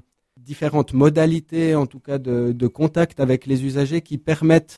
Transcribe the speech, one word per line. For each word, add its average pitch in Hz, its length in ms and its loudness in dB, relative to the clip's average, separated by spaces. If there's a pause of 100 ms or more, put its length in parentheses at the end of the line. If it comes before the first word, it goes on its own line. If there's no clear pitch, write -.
(380)
différentes 143 560 -4
modalités, 160 840 2
en 143 100 0
tout 127 140 -14
cas, 139 180 -8
de, 120 340 -4
de 120 160 -2
contact 156 520 -2
avec 127 260 0
les 135 200 -2
usagers 139 360 -2
qui 151 160 -10
permettent 160 600 0